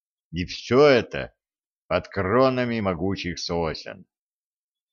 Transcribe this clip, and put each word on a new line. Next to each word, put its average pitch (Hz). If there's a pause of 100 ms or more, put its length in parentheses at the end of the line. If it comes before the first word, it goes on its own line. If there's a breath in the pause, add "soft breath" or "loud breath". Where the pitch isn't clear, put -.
(320)
И 82
все -
это 107 (540)
под 90
кронами 120
могучих 92
сосен. 82 (880)